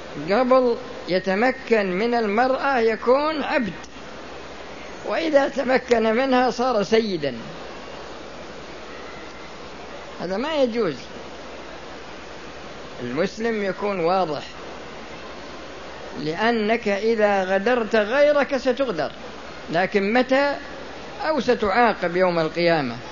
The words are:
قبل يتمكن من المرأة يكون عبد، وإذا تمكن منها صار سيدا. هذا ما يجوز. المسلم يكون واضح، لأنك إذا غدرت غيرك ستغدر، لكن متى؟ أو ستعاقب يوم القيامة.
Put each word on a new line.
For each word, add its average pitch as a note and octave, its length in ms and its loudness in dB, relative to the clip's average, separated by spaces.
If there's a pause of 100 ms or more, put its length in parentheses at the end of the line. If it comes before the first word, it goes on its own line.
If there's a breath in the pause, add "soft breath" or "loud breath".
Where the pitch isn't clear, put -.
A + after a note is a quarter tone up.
(300)
قبل B3 460 6 (320)
يتمكن F#3+ 880 2
من A#3+ 160 2
المرأة B3 640 2
يكون B3+ 640 4
عبد، A3 300 0 (1300)
وإذا D4 420 4
تمكن A#3+ 540 2 (140)
منها B3+ 340 4
صار A#3+ 320 2
سيدا. F#3 520 2 (2750)
هذا F3+ 160 -4
ما C#4+ 260 0
يجوز. A3 320 2 (2000)
المسلم G3+ 640 -2
يكون G3 360 -2
واضح، E3 420 2 (1800)
لأنك G#3+ 680 0
إذا G3+ 560 2
غدرت G#3+ 520 2
غيرك C#4+ 600 4
ستغدر، A#3 560 0 (600)
لكن F#3+ 400 2
متى؟ C4+ 420 4 (760)
أو D#4 120 2
ستعاقب G3+ 760 4
يوم F3+ 220 4
القيامة. D#3+ 580 2 (160)